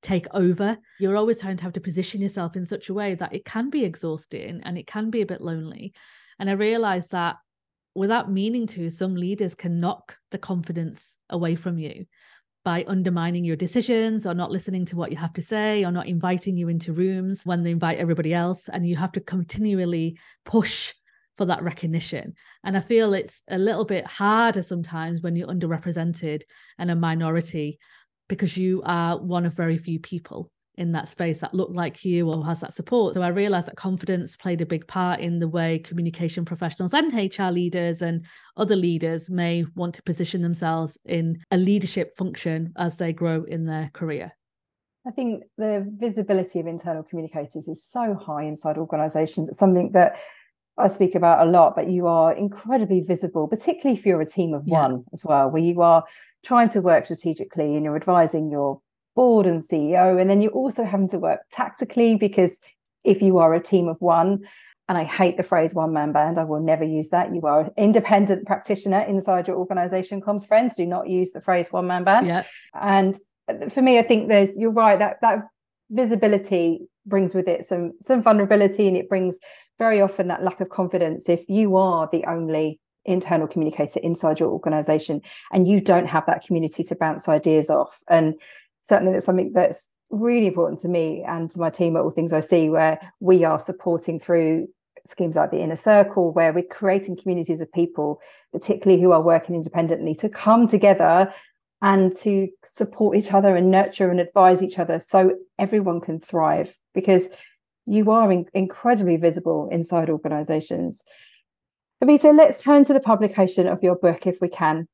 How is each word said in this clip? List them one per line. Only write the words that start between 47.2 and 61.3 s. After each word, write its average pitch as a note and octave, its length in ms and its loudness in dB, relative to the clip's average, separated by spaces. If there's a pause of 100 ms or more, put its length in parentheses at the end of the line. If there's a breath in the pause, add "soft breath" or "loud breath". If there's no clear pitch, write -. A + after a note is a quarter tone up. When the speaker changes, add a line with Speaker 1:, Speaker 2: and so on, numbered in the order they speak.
Speaker 2:
is D#3+ 140 -12
so A#3 320 -4
high D3+ 280 -10
inside D3+ 340 -6
organizations. D#3 720 -4
It's - 100 -12
something F3+ 340 2
that F3+ 260 4 (580 loud breath)
I G3+ 120 2
speak F#3 260 0
about E3+ 320 6
a E3 40 2
lot, E3+ 240 6
but - 140 -4
you F3+ 180 0
are E3 280 4
incredibly G3+ 640 -2
visible, E3+ 480 -4
particularly A#3 500 -2
if - 60 -14
you're F3+ 160 2
a D#3+ 60 -2
team E3+ 260 -4
of C#3+ 140 -6
Speaker 1:
Yeah. D#3 220 2
Speaker 2:
one B2 160 -4 (100)
as - 100 -16
well, C#3+ 260 2
where D#3+ 120 0
you F3 180 0
are E3 240 8 (380 loud breath)
trying A#3+ 280 4
to G#3 120 -2
work E3+ 240 4
strategically D#3 720 -4
and D3+ 60 -2
you're D3+ 140 -4
advising D#3+ 540 2
your C#3+ 320 -4 (320)
board A#3 320 4
and E3 180 -2
C D3+ 280 -2
E F3+ 40 2
O, F#3 220 4
and F#3 100 2
then G3+ 140 4
you're G#3+ 100 0
also B3 320 -4
having G3 240 -2
to F#3 100 -4
work E3 220 -2 (100)